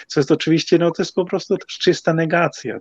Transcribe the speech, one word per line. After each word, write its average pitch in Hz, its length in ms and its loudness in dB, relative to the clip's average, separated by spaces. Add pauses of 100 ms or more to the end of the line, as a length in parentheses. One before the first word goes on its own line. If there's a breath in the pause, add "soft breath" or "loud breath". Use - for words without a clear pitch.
Co - 140 -2
jest 139 100 0
oczywiście, 160 480 2
no, 170 120 2
to 185 120 -6
jest - 120 -6
po 185 100 0
prostu 190 320 -4 (240)
czysta 170 340 0
negacja, 156 680 -2